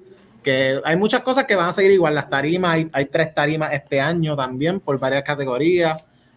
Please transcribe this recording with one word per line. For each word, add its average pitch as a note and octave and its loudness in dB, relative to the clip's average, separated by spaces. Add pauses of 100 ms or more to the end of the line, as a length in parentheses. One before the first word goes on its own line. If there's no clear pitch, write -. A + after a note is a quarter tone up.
(420)
Que C3+ 0
hay D#3 0
muchas G#3+ 0
cosas C4 0
que A3 0
van F3 0
a F3+ -4
seguir G3 4
igual, E3+ 4
las C#3+ -2
tarimas, E3 0
hay, D#3+ 0
hay C#3 -2
tres D#3 -2
tarimas D3+ -2
este C#3 -2
año D#3 -2
también C#3 -2
por D3 -4
varias C3+ 0
categorías, D3+ 0 (360)